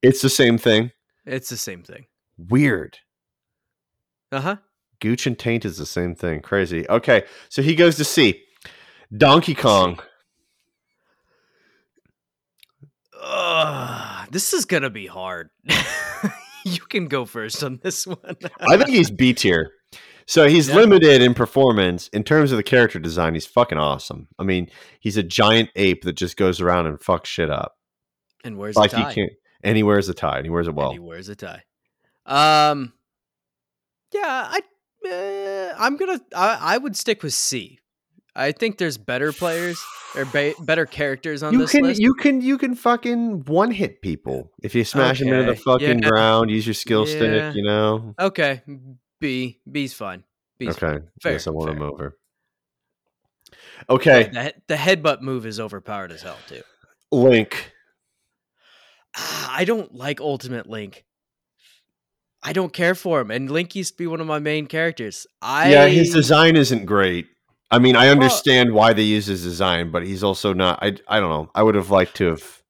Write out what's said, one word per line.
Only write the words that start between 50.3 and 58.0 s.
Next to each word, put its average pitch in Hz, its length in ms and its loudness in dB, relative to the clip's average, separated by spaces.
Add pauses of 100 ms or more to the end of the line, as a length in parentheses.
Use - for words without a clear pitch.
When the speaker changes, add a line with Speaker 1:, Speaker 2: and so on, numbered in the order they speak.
Speaker 2:
B's 120 120 -8
Speaker 1:
Okay, 85 100 -8
Speaker 2:
fine. 76 280 -6 (140)
Fair, 156 120 -4
Speaker 1:
yes, - 140 -8
I - 20 -8
want 78 200 -6
Speaker 2:
fair. 78 80 -6
Speaker 1:
him 73 60 -8
over. 73 340 -12 (1700)
Okay, 127 420 6
Speaker 2:
The 120 120 -10
he-, 151 80 -8 (160)
the 156 80 -4
headbutt 151 460 -2
move 131 240 -8
is 107 140 -12
overpowered 101 520 -12
as 78 100 -20
hell 90 160 -16 (100)
too. - 140 -18 (500)
Speaker 1:
Link. 123 640 2 (1400)